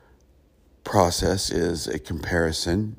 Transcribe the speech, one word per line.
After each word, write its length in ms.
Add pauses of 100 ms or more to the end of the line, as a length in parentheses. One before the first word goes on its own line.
(840)
process 680
is 360
a 120
comparison 1000